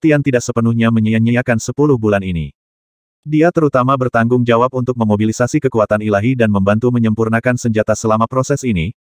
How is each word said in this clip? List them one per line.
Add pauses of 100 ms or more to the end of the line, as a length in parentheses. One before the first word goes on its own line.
Tian
tidak
sepenuhnya
menyia-nyiakan
sepuluh
bulan
ini. (720)
Dia
terutama
bertanggung
jawab
untuk
memobilisasi
kekuatan
ilahi
dan
membantu
menyempurnakan
senjata
selama
proses
ini. (240)